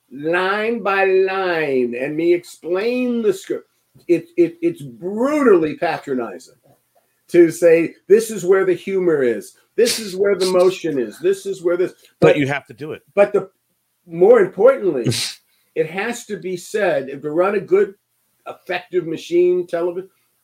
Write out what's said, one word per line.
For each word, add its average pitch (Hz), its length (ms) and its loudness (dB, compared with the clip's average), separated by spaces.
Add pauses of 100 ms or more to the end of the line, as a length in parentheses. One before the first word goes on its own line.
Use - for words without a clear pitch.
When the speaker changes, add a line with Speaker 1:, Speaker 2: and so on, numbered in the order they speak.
(100)
Speaker 1:
line 185 720 -4
by 196 220 0
line, 180 920 0
and 139 220 -6
me 170 180 2
explain 233 880 -4
the 208 100 2
script. - 360 -10 (400)
It, 165 180 0 (100)
it, 170 240 0
it's 170 220 -4
brutally 190 920 0
patronizing 131 800 -6 (720)
to 170 240 6
say, 165 420 4 (140)
"This 220 220 4
is 214 140 -8
where 190 200 4
the 180 100 2
humor 175 480 -2
is. 113 340 -2 (200)
This 226 240 0
is 196 160 -10
where 202 180 0
the 185 160 0
motion 180 480 0
is. 110 220 -6
This 196 260 -2
is 180 160 -10
where 175 140 0
this," 175 160 -4 (260)
Speaker 2:
But 156 140 6
Speaker 1:
but 147 60 -2
Speaker 2:
you 135 100 0
have 139 180 -6
to 127 80 -20
do 143 180 -12
it. 98 100 -14 (120)
Speaker 1:
But 202 180 4
the, - 180 -2 (560)
more 185 340 6
importantly, 190 680 2 (360)
Speaker 2:
<laughs> - 340 -20
Speaker 1:
it 156 120 -2
has 214 380 -8
to 208 120 -10
be 180 180 -10
said, 170 520 -4
if 139 140 -12
to 151 80 -8
run 175 240 0
a 196 60 -2
good, 196 340 0 (540)
effective 175 580 -6
machine 175 600 0
television, 175 420 -6 (360)